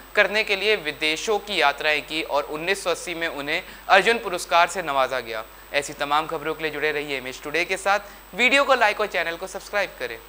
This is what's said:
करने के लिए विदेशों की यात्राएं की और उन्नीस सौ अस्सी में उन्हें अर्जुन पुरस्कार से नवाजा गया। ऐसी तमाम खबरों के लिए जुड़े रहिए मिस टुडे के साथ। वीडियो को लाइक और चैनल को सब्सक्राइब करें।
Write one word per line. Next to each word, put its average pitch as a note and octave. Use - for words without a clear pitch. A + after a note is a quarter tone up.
करने G#3
के G#3
लिए G#3
विदेशों D#3
की G3
यात्राएं D3
की D#3
और C#3+
उन्नीस E3+
सौ F3+
अस्सी E3
में E3
उन्हें C#3+
अर्जुन G3+
पुरस्कार F3
से F#3
नवाजा C3
गया। A2+
ऐसी D3
तमाम D3
खबरों D#3
के D#3+
लिए D#3
जुड़े D3
रहिए D3
मिस C3
टुडे D#3+
के F#3
साथ। -
वीडियो B3+
को C4+
लाइक G#3+
और G#3
चैनल E3+
को F#3
सब्सक्राइब F#3+
करें। A#2